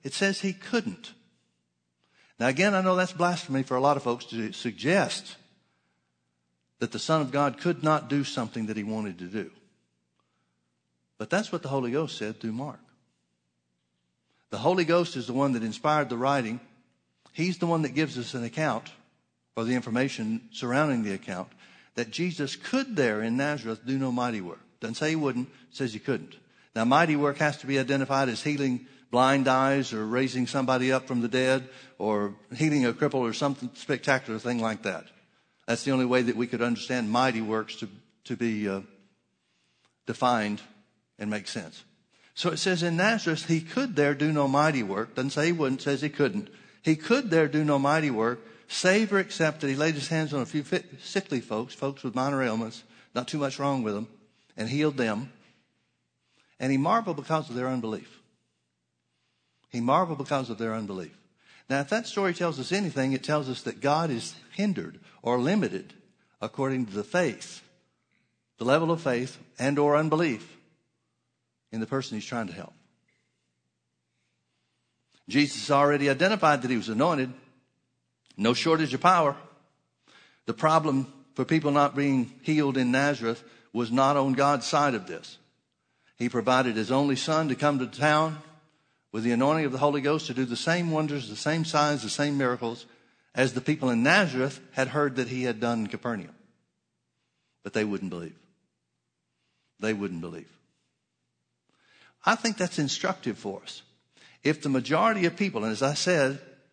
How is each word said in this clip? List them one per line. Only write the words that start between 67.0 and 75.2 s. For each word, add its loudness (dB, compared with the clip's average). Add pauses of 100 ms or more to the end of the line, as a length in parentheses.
faith, -2 (960)
the -8
level 4
of 0
faith -2 (220)
and 2
or 4
unbelief 0 (1160)
in -6
the -4
person -4
he's -8
trying -6
to -12
help. -14 (2500)